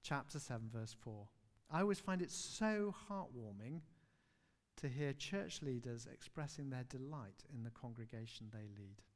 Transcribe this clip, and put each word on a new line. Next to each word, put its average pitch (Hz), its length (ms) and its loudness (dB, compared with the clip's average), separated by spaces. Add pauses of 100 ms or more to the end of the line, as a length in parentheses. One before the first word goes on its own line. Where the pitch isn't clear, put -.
chapter 143 360 0
seven, 113 340 -2
verse 110 260 -2
four. 104 300 -8 (420)
I 160 120 6
always 202 180 6
find 185 220 4
it - 80 0
so 208 640 4 (160)
heartwarming 123 720 -2 (960)
to 147 100 2
hear 139 240 4
church - 500 0
leaders 120 480 0
expressing 143 600 -4
their 127 180 0
delight 131 560 -4 (100)
in 117 80 -2
the 117 80 0
congregation 113 800 -6
they 107 180 -4 (120)
lead. 101 220 -10 (140)